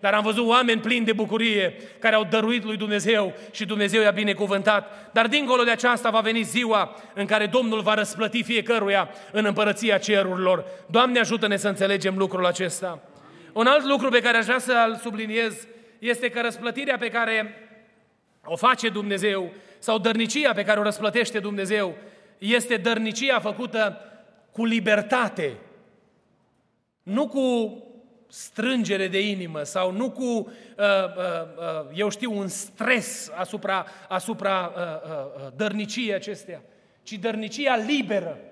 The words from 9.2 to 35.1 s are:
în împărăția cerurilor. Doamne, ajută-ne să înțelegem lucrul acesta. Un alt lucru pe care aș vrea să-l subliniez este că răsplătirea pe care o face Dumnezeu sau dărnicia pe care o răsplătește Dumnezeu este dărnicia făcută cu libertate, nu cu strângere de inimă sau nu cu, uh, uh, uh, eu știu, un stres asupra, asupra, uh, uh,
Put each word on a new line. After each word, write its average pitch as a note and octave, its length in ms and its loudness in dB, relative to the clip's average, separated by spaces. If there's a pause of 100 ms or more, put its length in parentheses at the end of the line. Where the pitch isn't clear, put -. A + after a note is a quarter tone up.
în G#3+ 120 2
împărăția G#3 540 2
cerurilor. F#3 680 2 (220)
Doamne, B3 320 4
ajută-ne G#3 380 2
să G3+ 120 -2
înțelegem G3 480 0
lucrul F#3 300 0
acesta. F3 560 -4 (500)
Un A3+ 140 2
alt C#4 180 6
lucru C4+ 240 2
pe A#3+ 120 6
care A#3 160 4
aș A3+ 80 4
vrea B3 140 0
să-l A#3 440 2
subliniez A3 640 -4 (320)
este A#3+ 320 -2
că A#3+ 100 -4
răsplătirea A#3 580 -2
pe A#3 100 -4
care A3 600 -2 (760)
o E3 120 -4
face A#3 320 4
Dumnezeu G3 640 -2 (260)
sau A3 200 0
dărnicia A3+ 540 2
pe G3+ 120 -2
care G#3 160 2
o - 20 0
răsplătește G#3+ 560 0
Dumnezeu G3+ 580 -2 (420)
este A#3 380 0
dărnicia A3+ 640 0
făcută G#3+ 600 -4 (520)
cu A3+ 120 -4
libertate, G#3 920 0 (1500)
nu A3 240 0
cu B3 500 0 (640)
strângere G3+ 680 -2
de F#3+ 200 0
inimă E3+ 340 -4
sau F#3 300 -2
nu A#3 180 -2
cu, B3+ 120 -8
uh, A#3 240 0 (300)
uh, G3+ 80 0 (720)
uh, D#3+ 360 -6
eu G3+ 160 0
știu, G#3 280 -4
un G3 100 -4
stres - 880 -4
asupra, F#3+ 500 -4 (220)
asupra, F#3+ 680 -2
uh, F3 60 -6
uh, D#3 340 -8 (200)